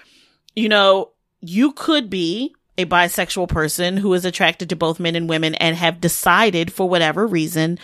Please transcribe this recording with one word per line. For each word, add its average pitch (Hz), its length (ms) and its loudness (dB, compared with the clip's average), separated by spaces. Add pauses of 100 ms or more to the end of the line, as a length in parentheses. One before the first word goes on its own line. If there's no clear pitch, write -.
(540)
you 214 140 -2
know, 196 440 4 (320)
you 208 280 2
could 294 380 0
be 190 440 -4 (240)
a 185 80 0
bisexual 175 600 0
person 175 480 -2
who 196 180 2
is 180 100 0
attracted 175 440 -2
to 180 80 -4
both 165 240 -2
men 170 160 -2
and 170 120 -4
women 160 280 -2
and 165 200 0
have 170 240 -2
decided 175 720 2
for 185 160 -2
whatever 170 380 0
reason, 165 580 -2